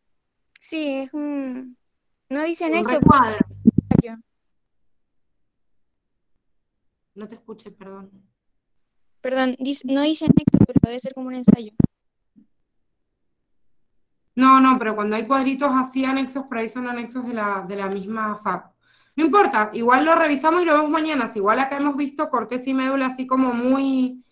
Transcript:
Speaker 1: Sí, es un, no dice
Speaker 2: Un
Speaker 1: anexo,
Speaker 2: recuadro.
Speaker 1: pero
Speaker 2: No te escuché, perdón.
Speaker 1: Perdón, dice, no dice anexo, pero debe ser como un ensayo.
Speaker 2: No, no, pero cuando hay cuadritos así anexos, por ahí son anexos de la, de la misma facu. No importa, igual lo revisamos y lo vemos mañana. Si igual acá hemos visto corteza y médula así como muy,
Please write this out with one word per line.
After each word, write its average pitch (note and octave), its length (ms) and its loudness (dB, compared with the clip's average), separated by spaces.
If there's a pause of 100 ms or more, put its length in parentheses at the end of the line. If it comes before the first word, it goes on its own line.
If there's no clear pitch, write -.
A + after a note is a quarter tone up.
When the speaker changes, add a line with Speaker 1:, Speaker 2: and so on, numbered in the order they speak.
(580)
Speaker 1:
Sí, D#4 300 -6
es C4+ 260 -8
un, C4+ 640 -8 (520)
no C#4 140 -6
dice E4+ 240 -4
Speaker 2:
Un D#4 60 -2
Speaker 1:
anexo, E4+ 260 -2
Speaker 2:
recuadro. G#4 480 4 (420)
Speaker 1:
pero A3+ 280 0 (3000)
Speaker 2:
No G#3 140 -16
te A#3 80 -20
escuché, G#3+ 340 -20
perdón. G3 400 -20 (1120)
Speaker 1:
Perdón, B3+ 380 -2
dice, C4 280 -8
no C4+ 160 -2
dice D#4 240 -2
anexo, - 400 4
pero - 160 0
debe A#3+ 180 -2
ser C4+ 140 -10
como B3+ 140 -8
un B3+ 80 -8
ensayo. A#3+ 360 2 (2500)
Speaker 2:
No, C4 260 8
no, C4 180 6
pero A3 160 -2
cuando G#3+ 220 -2
hay A3+ 100 -4
cuadritos C4+ 460 0
así C4 320 -2
anexos, C4+ 420 -4
por A3+ 120 -8
ahí A3+ 100 -4
son B3 200 -10
anexos A#3+ 380 -8
de A#3 60 -8
la, G3+ 340 -4
de G3 100 -8
la G3 120 -4
misma G#3 480 -6
facu. F3+ 340 -6 (460)
No D4+ 80 0
importa, D4 480 4
igual B3 320 2
lo D#4+ 100 4
revisamos D#4+ 460 2
y F4 60 0
lo D#4 80 2
vemos D4+ 160 2
mañana. D#4 360 -2
Si G#3+ 120 -10
igual G#3 200 2
acá C#4 200 -2
hemos C#4+ 180 -2
visto D4 320 -4
corteza B3 400 -4
y C4+ 60 0
médula C4 320 0
así B3+ 200 -6
como C4 280 0
muy, B3+ 760 0